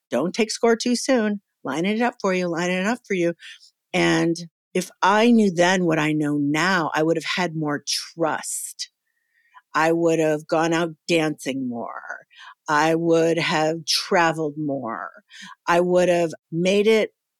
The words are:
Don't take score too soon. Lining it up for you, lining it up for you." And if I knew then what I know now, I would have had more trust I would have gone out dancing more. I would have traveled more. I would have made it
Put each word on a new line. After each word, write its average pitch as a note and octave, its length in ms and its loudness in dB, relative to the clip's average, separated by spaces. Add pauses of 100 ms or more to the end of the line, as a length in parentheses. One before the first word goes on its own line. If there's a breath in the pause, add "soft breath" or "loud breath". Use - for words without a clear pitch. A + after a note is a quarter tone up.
(120)
Don't E3 220 -2
take A3 180 -2
score A#3 240 2
too A#3+ 200 -2
soon. G#3+ 460 0 (220)
Lining F3 340 -2
it A#3 40 -2
up A#3+ 200 -2
for F#3+ 120 0
you, F3+ 140 -2
lining F3 300 -2
it F#3 80 -2
up A#3+ 220 -2
for G3+ 80 -2
you." E3+ 180 0 (580 loud breath)
And E3+ 440 2 (400)
if F#3 160 -4 (100)
I G#3+ 300 4
knew G#3+ 200 6
then F3 340 2
what D#3+ 120 2
I D3+ 140 2
know D3 260 0
now, D#3 560 0
I D3+ 80 0
would E3 160 2
have D3+ 80 -6 (100)
had F3 200 -2
more D3 320 -4
trust - 1040 -6 (840 soft breath)
I D#3+ 160 2
would E3 280 2
have D#3 280 0
gone E3 260 0
out E3 220 -2 (120)
dancing D3+ 600 -2
more. - 560 -12 (420 loud breath)
I D#3 280 2
would E3 420 2
have D#3 480 -2
traveled D#3+ 720 0
more. B2+ 540 -6 (560 loud breath)
I F3 140 4
would F3+ 280 2
have E3+ 220 0 (200)
made F#3+ 360 2
it A3 240 2 (280)